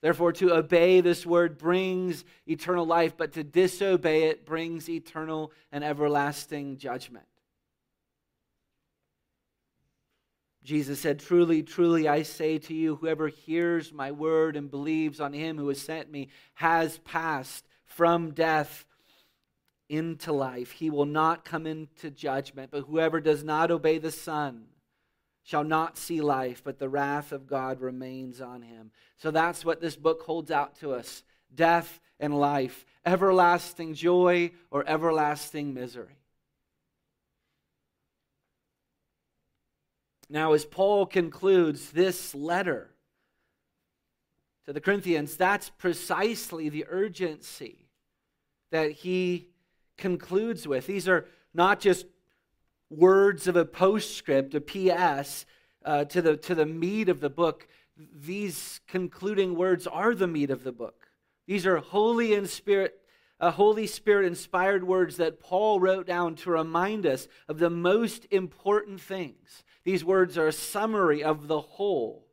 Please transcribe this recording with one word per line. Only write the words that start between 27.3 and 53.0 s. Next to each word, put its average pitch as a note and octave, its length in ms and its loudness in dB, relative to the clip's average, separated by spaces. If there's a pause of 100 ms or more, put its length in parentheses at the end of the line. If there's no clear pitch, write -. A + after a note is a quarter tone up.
of C3+ 160 -14
God C3 320 -4
remains B2+ 640 -12
on B2 220 -16
him." A2+ 280 -20 (240)
So D#3 160 -6
that's E3 320 0
what E3 160 2
this D#3+ 160 -6
book D#3+ 280 0
holds D#3+ 280 -6
out D3 280 -2
to C#3+ 120 -8
us, A#2+ 320 -10 (320)
death E3 460 2 (180)
and D3 180 -2
life, C#3+ 480 0 (200)
everlasting F3 880 2
joy F3 580 4 (200)
or C#3+ 140 -2
everlasting D#3 880 -2
misery. B2 460 -14 (4000)
Now, D#3 240 0
as D3+ 140 4
Paul G3 400 2
concludes F3 840 2
this F3+ 440 -2
letter D#3+ 580 -4 (1700)
to C#3+ 80 -12
the D3 80 -6
Corinthians, F3 560 -2
that's G3 320 0
precisely F3+ 960 -4
the D3+ 220 -6
urgency F3 1000 -8 (840)
that D#3+ 220 0
he F3+ 560 -4 (500)
concludes F#3+ 720 -4
with. C3 180 -2
These F#3+ 220 -4
are F3 200 2 (280)
not F#3+ 240 4
just F3+ 260 2 (840)
words F#3 600 6